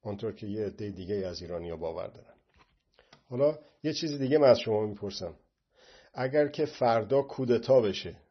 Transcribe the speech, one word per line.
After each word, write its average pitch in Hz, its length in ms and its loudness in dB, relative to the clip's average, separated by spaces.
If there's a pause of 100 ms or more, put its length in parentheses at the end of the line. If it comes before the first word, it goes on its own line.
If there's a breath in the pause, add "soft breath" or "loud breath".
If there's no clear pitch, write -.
آنطور 104 320 -8
که - 120 -14
یه 104 180 -4
عده 101 260 -8
دیگه 92 240 -8
از 90 280 -6
ایرانی‌ها 85 340 -8
باور 82 300 -8
دارن. - 280 -18 (920 soft breath)
حالا 143 300 0 (240 soft breath)
یه 156 100 -2
چیز 151 260 -6
دیگه 135 200 2
من 143 100 8
از 117 100 10
شما 107 280 0
می‌پرسم. 98 480 -8 (800 soft breath)
اگر 139 340 0
که 147 160 -2
فردا 117 580 2
کودتا 127 580 2
بشه 95 360 -4 (140)